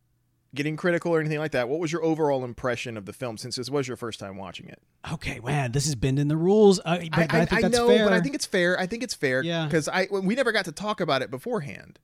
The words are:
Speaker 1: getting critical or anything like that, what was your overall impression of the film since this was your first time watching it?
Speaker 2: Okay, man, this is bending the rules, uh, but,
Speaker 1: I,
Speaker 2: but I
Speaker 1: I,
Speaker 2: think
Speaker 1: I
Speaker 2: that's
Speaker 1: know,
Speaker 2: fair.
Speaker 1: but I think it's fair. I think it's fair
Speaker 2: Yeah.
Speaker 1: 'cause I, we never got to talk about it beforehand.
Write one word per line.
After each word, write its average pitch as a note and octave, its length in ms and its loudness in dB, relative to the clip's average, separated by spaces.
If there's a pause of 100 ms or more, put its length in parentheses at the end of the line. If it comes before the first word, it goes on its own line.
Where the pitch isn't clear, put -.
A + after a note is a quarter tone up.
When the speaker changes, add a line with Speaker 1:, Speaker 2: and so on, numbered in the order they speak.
(540)
Speaker 1:
getting D3+ 220 -4
critical E3+ 360 0
or D#3+ 60 4
anything D3+ 220 -2
like D#3 100 -4
that, B2+ 180 0
what D#3 120 -2
was D#3+ 100 -2
your E3 140 -4
overall D3+ 400 2
impression A#2+ 520 -6
of G2 100 -12
the G#2 60 -12
film A#2 260 -8
since A#2+ 180 -10
this B2 140 -6
was C#3 180 -2
your A#2+ 80 -8
first A2+ 240 -10
time G2 160 -10
watching F#2+ 320 -14
it? - 120 -20 (320)
Speaker 2:
Okay, C#3 280 -8
man, C3 320 -2
this C#3 160 0
is C#3+ 80 -2
bending C#3 320 0
the D#3 80 2
rules, G3 480 6
uh, F3 140 0
but, E3 200 -4
Speaker 1:
I, E3 80 4
Speaker 2:
but D#3 80 0
I E3 60 4
Speaker 1:
I, E3+ 40 4
Speaker 2:
think - 80 -2
Speaker 1:
I A3+ 100 4
Speaker 2:
that's A#3 140 4
Speaker 1:
know, A#3+ 120 4
Speaker 2:
fair. A3 160 6
Speaker 1:
but G3+ 80 4
I F3+ 80 4
think E3+ 160 -2
it's - 100 -6
fair. F3+ 320 2
I F#3 80 -2
think A3+ 160 -6
it's B3 120 -6
fair C3 280 0
Speaker 2:
Yeah. E3 260 -2
Speaker 1:
'cause D#3 200 2
I, F#3 220 0
we G3 260 0
never A#3+ 160 2
got G3+ 140 0
to D#3+ 60 -8
talk G#3 280 -4
about C#3+ 220 0
it G#2 80 -8
beforehand. C#3+ 720 -8